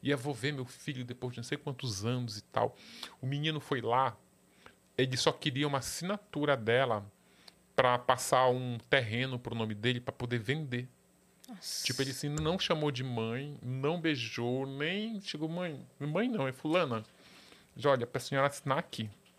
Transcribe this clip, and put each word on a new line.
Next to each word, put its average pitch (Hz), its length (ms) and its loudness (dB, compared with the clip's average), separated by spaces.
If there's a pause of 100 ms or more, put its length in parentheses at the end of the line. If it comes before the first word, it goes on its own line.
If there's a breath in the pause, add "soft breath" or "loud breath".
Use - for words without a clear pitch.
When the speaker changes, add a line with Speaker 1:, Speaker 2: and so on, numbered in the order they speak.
Speaker 1:
"E 127 80 -2
eu 143 80 2
vou 139 160 -4
ver 131 200 -4
meu 131 120 -6
filho 127 400 -8
depois 123 280 -8
de 123 60 -10
não 120 40 -8
sei 147 160 -4
quantos 120 460 -6
anos 120 340 -2
e - 60 -14
tal." 113 300 0 (460 loud breath)
O 127 60 -4
menino 147 320 0
foi 127 220 -2
lá, 120 360 2 (800 loud breath)
ele 127 200 4
só 151 140 4
queria 143 360 0
uma 139 120 0
assinatura 151 800 0
dela 113 480 2 (720 loud breath)
pra 123 240 6
passar 127 500 6
um 123 300 0 (100)
terreno 127 480 2
pro 120 160 -8
nome 110 220 -2
dele 120 240 0
pra 123 120 -6
poder 120 280 -2
vender. 123 480 -2 (600)
Speaker 2:
Nossa. - 360 -8
Speaker 1:
Tipo, 147 180 0
ele 135 80 -2
assim, 147 180 -4
não 156 280 0
chamou 151 320 0
de 127 140 -2
mãe, 127 580 -4
não 135 380 -2
beijou, 127 680 -2
nem 185 560 -4
chegou, 160 280 -6
"Mãe, 165 360 -6 (140)
mãe 165 300 0
não, 165 180 0
é 131 60 -2
fulana. 147 500 2 (720 loud breath)
Já, 135 160 4
olha, 120 160 4
pra 131 140 -4
senhora 139 260 2
assinar 139 300 -2
aqui." 110 320 -4 (300)